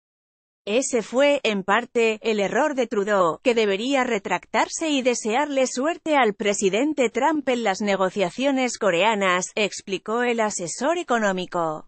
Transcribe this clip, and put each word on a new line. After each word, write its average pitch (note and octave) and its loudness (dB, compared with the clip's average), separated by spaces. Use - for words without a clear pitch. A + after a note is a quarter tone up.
Ese A#3 0
fue, C#4+ 2
en G#3 0
parte, A3+ 0
el A3 -2
error A#3+ 0
de B3 -2
Trudeau, G3 2
que A#3+ 4
debería A3+ 2
retractarse A#3 -2
y C#4 2
desearle B3+ 0
suerte D4+ -2
al A3 4
presidente G#3+ 0
Trump C#4 0
en A#3+ 0
las G3 0
negociaciones G#3 0
coreanas", F#3+ 0
explicó G#3+ -4
el A#3+ 0
asesor G#3+ -2
económico. F#3 -2